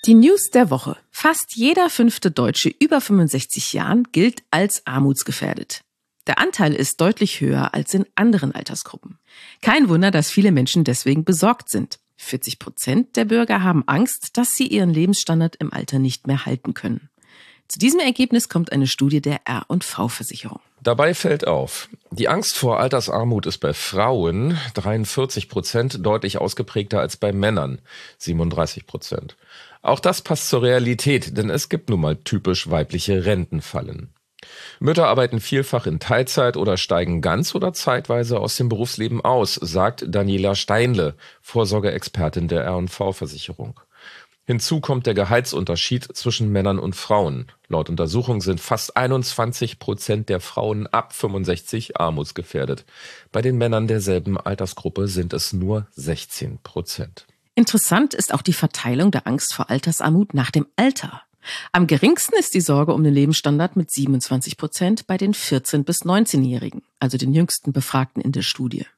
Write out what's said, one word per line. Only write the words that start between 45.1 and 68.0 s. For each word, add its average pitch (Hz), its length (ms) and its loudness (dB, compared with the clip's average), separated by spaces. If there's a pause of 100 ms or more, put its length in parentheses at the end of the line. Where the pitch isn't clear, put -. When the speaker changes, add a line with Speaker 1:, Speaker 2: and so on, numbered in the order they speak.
Speaker 2:
Gehaltsunterschied 98 1000 -2
zwischen 117 340 -2
Männern 98 280 0
und 92 160 -6
Frauen. 76 520 -2 (220)
Laut 80 220 -2
Untersuchung 101 500 -2
sind 92 200 -2
fast - 360 -4
einundzwanzig 123 840 -2
Prozent 107 480 -4
der 117 100 0
Frauen 107 480 -4
ab - 260 -2
fünfundsechzig 98 880 -4
armutsgefährdet. 73 840 -4 (480)
Bei 110 100 0
den 127 160 0
Männern 113 300 2
derselben 95 500 0
Altersgruppe 95 720 -4
sind 90 240 -2
es - 200 -4
nur 104 380 -2
sechzehn - 720 -8
Prozent. - 640 -10 (300)
Speaker 1:
Interessant 233 580 2
ist - 180 -2
auch 143 100 -2
die 180 100 0
Verteilung 151 580 0
der - 160 -2
Angst 131 260 -2
vor - 160 -6
Altersarmut 160 640 0
nach 127 200 0
dem 147 140 0 (100)
Alter. 262 460 -2 (500)
Am 180 160 4
geringsten 220 500 4
ist - 160 0
die 190 60 4
Sorge 151 320 2
um 156 100 2
den 147 120 4
Lebensstandard 147 600 2
mit 170 160 0
siebenundzwanzig 131 680 -2
Prozent 180 500 -2
bei 185 80 0
den 196 180 0
vierzehn - 480 0
bis 175 220 -2
neunzehnjährigen, 143 800 0 (180)
also 131 180 0
den 135 160 0
jüngsten 160 380 0
Befragten - 500 -2